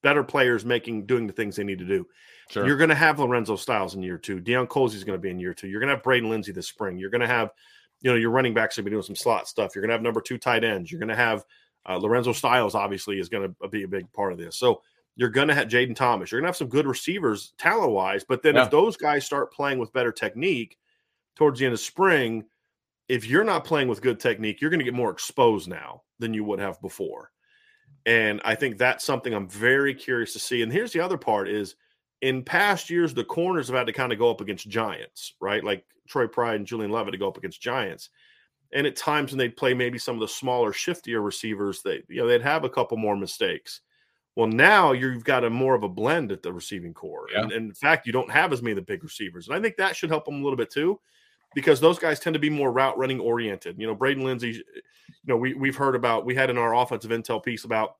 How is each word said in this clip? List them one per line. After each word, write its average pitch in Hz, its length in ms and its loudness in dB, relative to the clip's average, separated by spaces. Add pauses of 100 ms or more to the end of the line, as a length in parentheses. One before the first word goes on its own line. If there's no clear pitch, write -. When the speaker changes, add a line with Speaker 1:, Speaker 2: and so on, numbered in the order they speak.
Speaker 1:
better 143 240 4
players 123 400 2
making, 117 400 -2
doing 117 200 0
the 101 60 -6
things 104 240 -4
they 104 80 -4
need 98 160 -4
to 90 60 -10
do. 92 200 0 (440)
Speaker 2:
Sure. 104 180 0
Speaker 1:
You're 143 80 4
gonna 160 180 4
have 147 280 4
Lorenzo 117 340 2
Styles 95 400 -2
in 95 80 -6
year 90 140 -6
two. 95 240 -8
Deion 123 260 0
Colzie's 110 380 0
gonna 98 120 -4
be 92 120 -6
in 90 100 -8
year 90 140 -6
two. 98 160 -12
You're 101 100 -6
gonna 139 140 0
have 123 100 -4
Braden 123 260 2
Lindsey 107 220 -4
this 87 160 -10
spring. 95 300 -8
You're 95 120 -8
gonna 120 160 0
have, 117 260 0 (500)
you 127 100 2
know, 120 60 6
your 113 140 2
running 127 220 4
backs 113 240 2
are 110 40 -6
gonna 101 80 -4
be 107 60 -2
doing 101 80 -2
some 98 120 -12
slot 113 320 0
stuff. 101 260 -2
You're 98 80 -6
gonna 110 120 0
have 113 80 0
number 113 180 0
two 117 180 -6
tight 117 280 2
ends. 98 260 -2
You're 165 80 -12
gonna 110 160 -4
have, 113 300 0 (420)
uh, 92 80 -2
Lorenzo 117 380 2
Styles 117 420 2
obviously 101 440 -2
is 87 100 -6
gonna 98 260 -6 (140)
be 107 140 -6
a 92 40 -8
big 90 240 -8
part 98 220 -2
of 87 40 -10
this. 85 200 -12
So 123 240 4 (340)
you're 120 140 2
gonna 143 240 4
have 139 160 2
Jaden 123 260 2
Thomas. 113 340 2
You're 120 120 -2
gonna 170 80 0
have - 80 -2
some 139 100 -4
good 139 180 2
receivers 135 720 -2
talent-wise, 107 680 2
but 127 180 -2
then 147 120 6
Speaker 2:
Yeah. 127 100 8
Speaker 1:
if 101 60 -2
those 190 260 6
guys 147 280 0
start 143 280 -2
playing 139 260 -2
with 113 140 -6
better 123 180 2
technique 123 680 -4 (600)
towards 143 220 4
the 135 60 2
end 123 80 2
of 110 60 -2
spring, 131 640 2 (680)
if 120 160 0
you're 147 180 4
not 196 200 0
playing 143 260 0
with 110 120 -2
good 123 180 0
technique, 107 400 -2
you're 151 120 0
gonna 165 120 2
get 123 100 -2
more 120 180 0
exposed 104 580 2
now 71 340 -12 (160)
than 113 140 -4
you 107 100 -4
would 101 160 -2
have 98 220 -6
before. - 500 -10 (760)
And 110 380 4
I 110 120 2
think 120 220 -2
that's 123 260 2
something 127 300 -2
I'm 98 140 -4
very 127 460 2
curious 123 400 -4
to 110 60 -10
see. 123 220 -2
And 113 100 -2
here's 214 200 -2
the 165 80 -2
other 180 180 -2
part 104 300 0
is, 101 280 -4 (460)
in 131 200 0
past 185 480 -2
years, 170 240 -2
the 123 120 -4
corners 170 420 -4
have 127 80 -4
had 123 120 0
to 113 60 -6
kinda 123 220 -2
go 117 160 2
up 101 80 -6
against 104 300 -10
giants, 104 720 -6
right? 98 220 -2
Like 98 220 -4 (220)
Troy 131 180 -2
Pride 117 300 -2
and 101 100 -6
Julian 110 260 -6
Love 110 140 -2
had 98 60 -8
to 95 60 -10
go 98 100 -2
up 92 100 -6
against - 240 -12
giants. 120 480 -6 (640)
And 143 160 0
at 127 80 -4
times 147 360 0
when 135 60 -6
they'd 123 200 -2
play 127 160 2
maybe 123 260 -2
some 123 160 -6
of 110 60 -4
the 107 60 -2
smaller, 123 440 0
shiftier 117 520 -4
receivers, 101 580 -4
they, 85 260 -4
you 120 140 -4
know, 117 60 2
they'd 120 140 6
have 143 220 2
a 127 60 -2
couple 120 280 0
more 104 200 0
mistakes. - 640 -6 (540)
Well, 113 120 2
now 156 460 6
you've 123 320 -2
got 127 180 2
a 117 60 0
more 131 260 2
of 107 80 0
a 101 60 -2
blend 113 420 -2
at 90 100 -8
the 87 100 -8
receiving 87 420 -12
core. 76 380 -14
Speaker 2:
Yeah. 104 100 0
Speaker 1:
And, 110 100 -4
and 113 160 -4
in 101 60 -12
fact, 151 340 2
you 117 60 -6
don't 127 180 0
have 156 200 4
as 123 100 -2
many 117 100 -2
of 98 60 -2
the 92 40 -4
big 90 220 -8
receivers. 87 440 -12
And 135 80 -4
I 196 60 -2
think 220 140 -2
that 190 200 0
should 160 140 -6
help 156 160 -2
them 143 140 -8
a 139 40 -6
little 135 140 0
bit 113 140 -2
too, 170 280 0 (540)
because 139 260 6
those 170 200 6
guys 151 200 0
tend 170 160 -4
to 147 40 0
be 151 100 0
more 143 220 0
route 131 260 2
running 131 220 0
oriented. 104 600 -4
You 107 60 -6
know, 113 80 -2
Braden 135 300 0
Lindsey, 120 300 -2
you - 300 -16 (440)
know, 127 100 2
we, 131 160 0
we've 135 220 -2
heard 139 200 2
about, 117 300 2
we 123 80 -2
had 131 160 2
in 123 80 0
our 117 160 2
offensive 117 380 0
intel 113 320 -2
piece 117 220 -6
about 110 340 -2